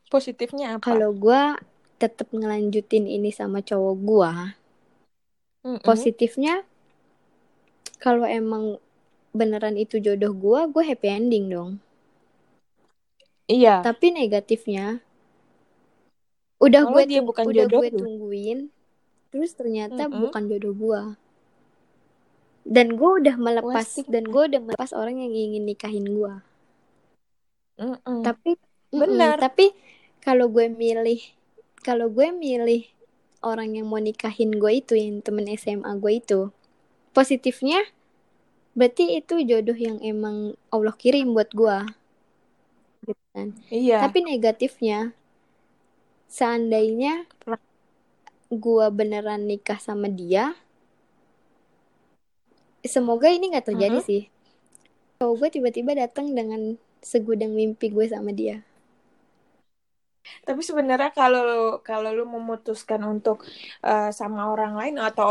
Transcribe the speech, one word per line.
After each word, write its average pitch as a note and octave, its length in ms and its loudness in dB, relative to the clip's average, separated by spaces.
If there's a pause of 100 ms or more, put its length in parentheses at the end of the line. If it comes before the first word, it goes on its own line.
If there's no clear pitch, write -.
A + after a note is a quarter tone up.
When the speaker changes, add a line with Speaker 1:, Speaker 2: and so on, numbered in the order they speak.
(140)
Speaker 1:
Positifnya B3 640 -4
apa? G#3+ 80 -12
Speaker 2:
Kalau A3 320 2
gua C4+ 400 4 (400)
tetep A3+ 320 -4
ngelanjutin G#3+ 800 -2
ini G#3 240 -4
sama G3 320 -6
cowok F#3+ 300 0 (100)
gua, G3+ 280 4 (1300)
Speaker 1:
Mm-mm. B3+ 160 -8
Speaker 2:
positifnya A#3+ 800 0 (1400)
kalau A#3+ 320 2
emang A3 480 -4 (560)
beneran G#3+ 400 -2
itu A3 240 -4
jodoh G3+ 400 0
gua, A#3+ 320 2
gua D#4+ 160 2
happy B3 240 -2
ending G#3 400 0
dong. F3 220 -8 (1800)
Speaker 1:
Iya. A3 320 8
Speaker 2:
Tapi A#3+ 320 2
negatifnya, G#3+ 880 -2 (1600)
udah C#4+ 240 10
Speaker 1:
Kalau B3 80 2
Speaker 2:
gue C#4 160 8
Speaker 1:
dia C#4 80 2
Speaker 2:
tung-, B3 160 2
Speaker 1:
bukan A#3 160 0
Speaker 2:
udah A3 160 4
Speaker 1:
jodoh A#3 160 4
Speaker 2:
gue A#3+ 80 0
Speaker 1:
lu. A3+ 160 -4
Speaker 2:
tungguin, G#3+ 540 -6 (720)
terus D#4+ 240 -4
ternyata A3+ 480 -4
Speaker 1:
Mm-mm. C4+ 160 -6
Speaker 2:
bukan A3+ 240 -2
jodoh G#3 320 -4
gua. G#3+ 240 -2 (1600)
Dan A#3 320 4
gue C4 180 4 (140)
udah C4 160 4
melepas, A#3 460 -2 (100)
Speaker 1:
Wasting. C4+ 160 -6
Speaker 2:
dan A3+ 160 -2
gue C4 160 4
udah C#4 160 0
melepas A3+ 320 -8
orang B3 320 -6
yang A#3 80 -6
ingin G#3+ 320 -4
nikahin G#3 480 -6
gua. G3+ 320 -6 (1400)
Speaker 1:
Mm-mm. B3 400 -8
Speaker 2:
Tapi, A#3 320 -2 (400)
mm-mm, C#4+ 80 -2
Speaker 1:
Bener. D#4 400 4
Speaker 2:
tapi D#4+ 320 4 (480)
kalau B3+ 320 4
gue A#3 160 4
milih, A3+ 480 0 (640)
kalau A#3 320 -2
gue C4+ 160 4
milih A#3+ 560 0 (560)
orang A3 320 -6
yang G#3+ 160 -8
mau G#3+ 80 -2
nikahin G#3+ 640 -2
gue G#3+ 160 4
itu, C4+ 160 -2
yang G#3 320 0
temen G#3 240 -4
S G#3+ 160 -8
M G#3 220 -4
A G3+ 100 -6
gue G#3+ 240 0
itu, G3 320 -2 (640)
positifnya C4+ 640 2 (960)
berarti E4 400 2
itu E4+ 240 -2
jodoh A#3 340 0
yang A3+ 300 -6
emang G#3+ 480 -6 (160)
Allah G#3+ 240 0
kirim C4 400 2
buat A3 240 2
gua. G#3 320 2 (1120)
Gitu G#3+ 200 -12 (100)
kan. G3+ 140 -10 (240)
Speaker 1:
Iya. A#3 320 2
Speaker 2:
Tapi D#4+ 200 2
negatifnya, A3+ 920 -2 (1120)
seandainya A#3 960 0 (220)
Speaker 1:
Apa? A3+ 100 -6 (920)
Speaker 2:
gua A3 420 2
beneran G#3 560 -4
nikah G#3 320 -6
sama G#3 300 -6
dia, F#3+ 440 -2 (2250)
semoga A#3+ 420 2
ini F4+ 240 2
nggak A#3+ 220 -4
terjadi G#3+ 260 0
Speaker 1:
Mm-mm. - 80 -6
Speaker 2:
sih. G3+ 140 0 (960)
Cowok A#3+ 160 0
gue C#4 140 0 (100)
tiba-tiba A#3+ 400 -2
datang C#4 320 -4
dengan A3 480 -6 (240)
segudang A3 480 -2
mimpi G#3+ 400 -2
gue G#3+ 160 0
sama G#3 240 -8
dia. G#3+ 320 -6 (1800)
Speaker 1:
Tapi C#4 160 -4
sebenarnya C#4 540 0
kalau B3+ 260 4
lu, A#3 220 0 (180)
kalau A3 320 -6
lu A#3 140 -4
memutuskan A3+ 760 -6
untuk, G#3+ 400 -2 (400)
eh, G#3+ 320 0
sama G#3+ 400 -6
orang G#3+ 240 -4
lain C#4 240 -6
atau G#3+ 300 0